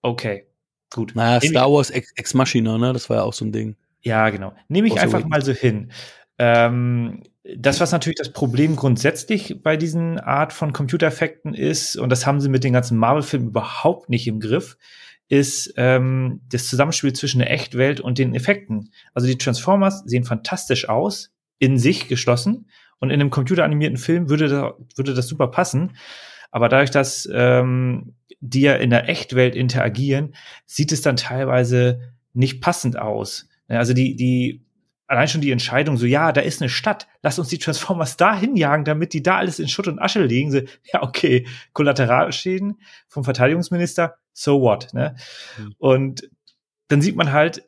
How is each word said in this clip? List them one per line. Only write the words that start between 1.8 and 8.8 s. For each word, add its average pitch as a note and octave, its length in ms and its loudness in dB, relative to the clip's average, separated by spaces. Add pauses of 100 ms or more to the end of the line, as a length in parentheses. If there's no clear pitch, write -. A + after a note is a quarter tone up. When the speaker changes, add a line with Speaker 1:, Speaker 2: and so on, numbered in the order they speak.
Speaker 2:
Ex, - 260 -6
Ex - 200 -8
Machina, A#2 420 2
ne? B2 160 0
Das - 160 -8
war A2+ 80 0
ja G#2+ 60 0
auch A2 100 -4
so - 120 -8
ein A2 60 -4
Ding. A2 240 -6 (260)
Speaker 1:
Ja, A2 280 2
genau. G2 240 -8 (140)
Nehme G3+ 200 2
ich G#3 60 4
Speaker 2:
Force - 100 4
Speaker 1:
einfach F3 180 2
Speaker 2:
Awakens. D#3+ 100 -4
Speaker 1:
mal D3+ 120 2
so C3+ 100 0
hin. A#2+ 380 -2 (460)
Ähm, A#2+ 880 2 (340)
das, C#3 220 0
was F3 120 2
natürlich E3 260 -2
das C3+ 140 -8
Problem C#3+ 440 0
grundsätzlich C3+ 880 0